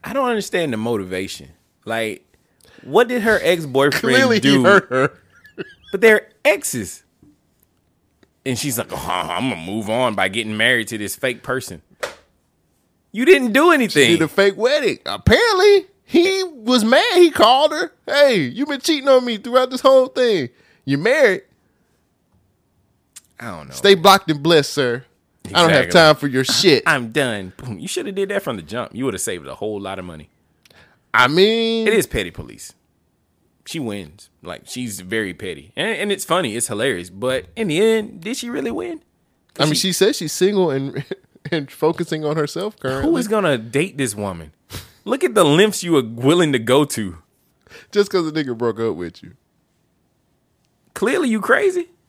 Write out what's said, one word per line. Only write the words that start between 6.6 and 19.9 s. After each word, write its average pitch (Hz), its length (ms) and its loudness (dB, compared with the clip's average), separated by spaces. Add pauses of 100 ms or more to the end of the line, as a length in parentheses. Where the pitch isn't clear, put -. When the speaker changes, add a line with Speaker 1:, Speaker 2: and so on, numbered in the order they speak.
Speaker 1:
And 127 120 -4
she's 127 200 -6
like, 107 140 -8
"Oh, - 60 -8
I'm 90 520 -4
gonna 90 120 -6
move 101 280 -8
on 117 260 0
by 95 140 0
getting 107 260 -6
married 113 340 2
to 113 80 -8
this 101 180 -8
fake 127 280 -6
person." 123 380 -8 (1300)
You 233 140 -4
didn't 269 280 6
do 330 180 6
anything. 208 340 4
Speaker 2:
She 170 120 6
did 156 40 2
a 156 60 2
fake 196 280 2
wedding. 240 500 0
Apparently, 392 840 4 (180)
he 381 380 2
was 247 420 0
mad. 330 320 4
He 349 140 8
called 277 400 4
her. 330 200 -6 (140)
"Hey, 277 320 4
you 156 280 -2
been 285 140 -6
cheating 277 300 -2
on 254 160 4
me 233 120 -4
throughout 254 340 0
this 254 100 -8
whole 262 260 6